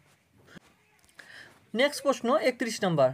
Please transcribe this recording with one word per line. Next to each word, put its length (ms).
নেক্সট 300
প্রশ্ন 240
একত্রিশ 360
নম্বর 280